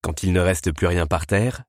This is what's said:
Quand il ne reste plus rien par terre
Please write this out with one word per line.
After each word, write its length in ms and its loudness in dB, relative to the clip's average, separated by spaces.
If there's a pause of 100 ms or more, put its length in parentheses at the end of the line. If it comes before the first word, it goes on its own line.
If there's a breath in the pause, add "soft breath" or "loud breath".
Quand 200 -4
il 120 2
ne 60 4
reste 320 0
plus 140 -2
rien 220 2
par 180 -2
terre 440 0